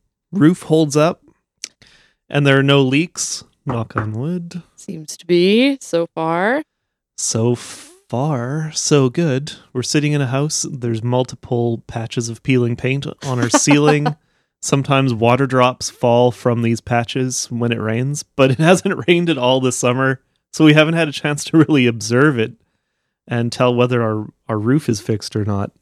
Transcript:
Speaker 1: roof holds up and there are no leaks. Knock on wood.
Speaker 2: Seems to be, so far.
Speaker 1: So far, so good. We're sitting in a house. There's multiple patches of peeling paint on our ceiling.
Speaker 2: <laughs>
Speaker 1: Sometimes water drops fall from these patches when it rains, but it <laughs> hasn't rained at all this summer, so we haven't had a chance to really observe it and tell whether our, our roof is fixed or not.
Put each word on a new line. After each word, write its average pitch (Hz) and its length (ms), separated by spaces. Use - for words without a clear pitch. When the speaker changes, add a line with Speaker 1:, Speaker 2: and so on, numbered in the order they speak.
Speaker 1:
roof 175 320
holds 156 340
up 165 240
and 143 180
there 135 120
are 135 40
no 139 200
leaks. 139 600
Knock 117 320
on 107 160
wood. 170 500
Speaker 2:
Seems 160 400
to - 100
be, 208 540
so 170 340
far. 175 480
Speaker 1:
So 117 380
far, 147 1160
so 139 360
good. 135 460
We're 127 100
sitting 147 300
in 143 80
a 135 60
house. 139 440
There's 117 320
multiple 120 840
patches 113 420
of 113 140
peeling 120 340
paint 139 300
on 127 340
our 120 100
ceiling. 147 560
Speaker 2:
<laughs> - 60
Speaker 1:
Sometimes 135 520
water 120 320
drops 127 420
fall 123 420
from 120 300
these 117 220
patches 123 680
when 117 220
it 110 80
rains, 120 420
but 135 280
it 127 80
<laughs> - 0
hasn't 175 500
rained 175 220
at 139 80
all 127 200
this 127 200
summer, 131 420
so 156 140
we 151 80
haven't 156 200
had 165 140
a 135 40
chance 147 320
to - 120
really 143 300
observe 120 520
it 110 140
and 120 240
tell 127 240
whether 120 280
our, 107 240
our 110 80
roof 123 320
is 110 100
fixed - 340
or 107 120
not. 101 240